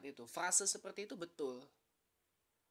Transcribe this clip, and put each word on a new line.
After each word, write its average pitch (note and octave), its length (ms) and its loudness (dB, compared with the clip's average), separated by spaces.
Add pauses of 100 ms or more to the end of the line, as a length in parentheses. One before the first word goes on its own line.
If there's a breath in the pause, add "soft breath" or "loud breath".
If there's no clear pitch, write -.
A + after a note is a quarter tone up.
itu. B2 240 -10
Frase - 320 4
seperti G3 480 -2
itu B3+ 80 -6
betul. C#3 480 -4 (1040)